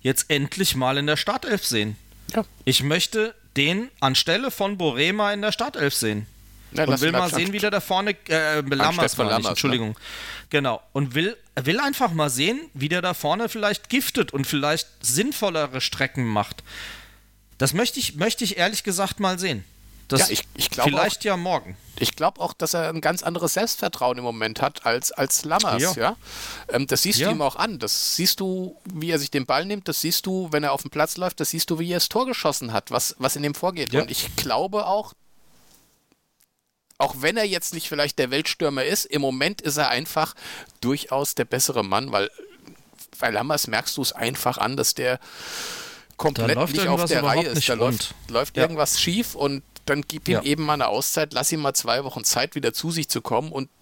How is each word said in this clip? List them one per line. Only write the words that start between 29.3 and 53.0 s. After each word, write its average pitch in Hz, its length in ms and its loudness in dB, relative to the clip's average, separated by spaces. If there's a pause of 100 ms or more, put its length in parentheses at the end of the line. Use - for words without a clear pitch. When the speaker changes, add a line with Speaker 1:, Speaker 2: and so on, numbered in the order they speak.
Speaker 2:
den 131 160 -2
Ball 143 200 2
nimmt. 202 200 -6
Das - 140 -2
siehst - 260 0
du, 190 240 -2
wenn 151 140 0
er 139 80 2
auf 139 100 -2
den - 80 -10
Platz 151 260 0
läuft. 180 220 -4
Das 151 120 -2
siehst 160 200 -2
du, 160 80 0
wie 170 140 -2
er 175 60 0
das - 100 2
Tor 247 180 0
geschossen 143 460 -2
hat, - 180 -2
was, - 280 0
was 131 180 0
in 147 80 -4
ihm 147 100 0
vorgeht. 165 380 -4
Speaker 1:
Ja. 143 100 2
Speaker 2:
Und 127 80 -6
ich - 240 -4
glaube 190 520 0
auch, 208 260 -2 (1900)
auch 135 220 2
wenn 214 160 2
er 220 80 2
jetzt 185 280 -2
nicht 160 160 -8
vielleicht 147 300 0
der 127 120 2
Weltstürmer 143 540 0
ist, 180 220 0
im 147 160 0
Moment 139 400 0
ist 143 140 -2
er 143 120 2
einfach 147 460 0 (460)
durchaus 135 540 0
der 123 120 -2
bessere 131 380 0
Mann, 113 280 0
weil 101 180 2 (880)
bei 120 120 0
Lammers 123 380 0
merkst 113 280 -2
du 143 60 -2
es 123 100 0
einfach 123 460 -2
an, 123 180 0
dass - 180 2
der 127 240 0 (960)
komplett 131 340 2
Speaker 1:
Da 151 40 6
läuft 143 200 2
Speaker 2:
nicht - 60 2
auf - 60 4
Speaker 1:
irgendwas 160 240 2
Speaker 2:
der 135 100 6
Speaker 1:
überhaupt 127 180 4
Speaker 2:
Reihe 170 100 2
ist. 123 60 -2
Speaker 1:
nicht 151 160 2
Speaker 2:
Da 120 40 4
läuft, 117 400 0 (120)
Speaker 1:
rund. - 40 -14
Speaker 2:
läuft 120 260 0
Speaker 1:
Ja. 135 80 4
Speaker 2:
irgendwas 151 360 2
schief 202 340 0
und 139 280 -2 (240)
dann 143 200 2
gib - 220 -6
ihm 120 60 4
Speaker 1:
Ja. 107 80 2
Speaker 2:
eben 151 220 2
mal 151 100 2
eine 131 140 2
Auszeit, 143 440 0
lass 127 200 0
ihm 156 80 0
mal 139 120 2
zwei 120 320 0
Wochen 127 180 -8
Zeit, - 320 0
wieder 147 200 0
zu 165 160 -2
sich 160 180 -2